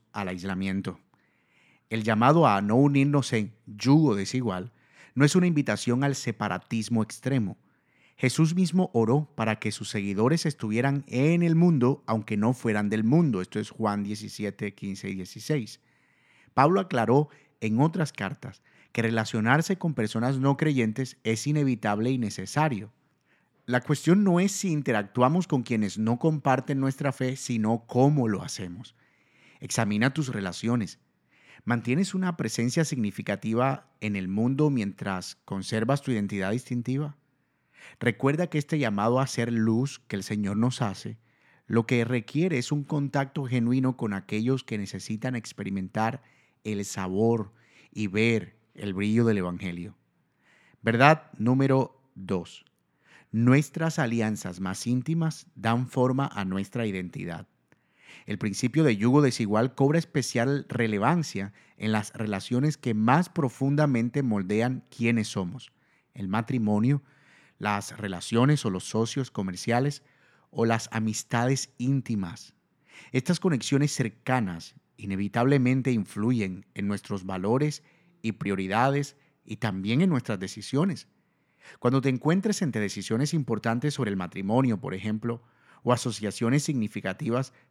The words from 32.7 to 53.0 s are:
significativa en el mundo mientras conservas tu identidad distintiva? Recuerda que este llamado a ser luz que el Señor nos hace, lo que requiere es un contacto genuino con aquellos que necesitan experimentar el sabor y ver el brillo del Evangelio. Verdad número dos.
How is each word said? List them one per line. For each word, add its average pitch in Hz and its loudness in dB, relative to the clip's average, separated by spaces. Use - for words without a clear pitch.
significativa 110 -2
en 107 -4
el 92 -4
mundo 131 2
mientras 98 -4
conservas 110 -2
tu 135 -4
identidad 101 -2
distintiva? 131 -6
Recuerda 143 2
que 156 -2
este 147 0
llamado 113 2
a 131 2
ser 117 -2
luz 113 0
que 107 -6
el 98 -6
Señor 104 -4
nos 123 0
hace, 107 -6
lo 113 2
que 120 2
requiere 127 0
es 127 -4
un 147 0
contacto 139 -2
genuino 127 0
con 110 -4
aquellos 110 -2
que 113 -6
necesitan 107 -6
experimentar 101 -4
el 101 -4
sabor 98 -2
y 107 -4
ver 110 0
el 101 -6
brillo 107 2
del 110 4
Evangelio. 87 -6
Verdad 131 4
número 131 2
dos. 92 -6